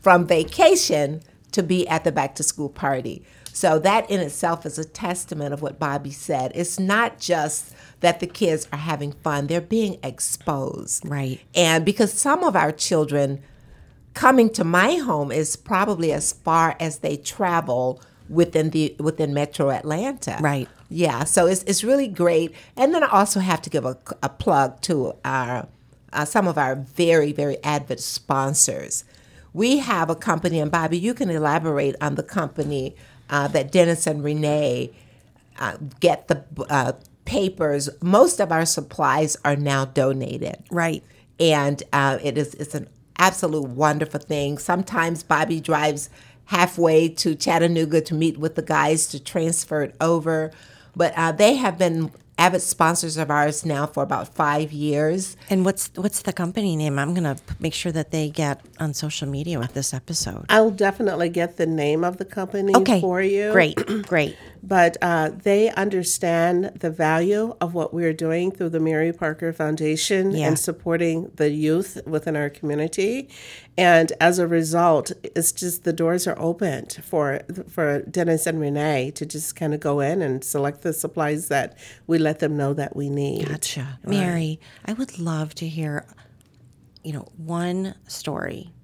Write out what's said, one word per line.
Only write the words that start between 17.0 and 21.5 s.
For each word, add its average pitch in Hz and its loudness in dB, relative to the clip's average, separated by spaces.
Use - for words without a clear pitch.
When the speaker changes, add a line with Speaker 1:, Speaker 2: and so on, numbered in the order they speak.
Speaker 1:
they 147 -4
travel 127 -2
within 160 2
the, 156 0
within 151 -2
Metro 143 0
Atlanta. 156 -4
Speaker 2:
Right. 143 0
Speaker 1:
Yeah, 147 0
so 175 4
it's, 190 2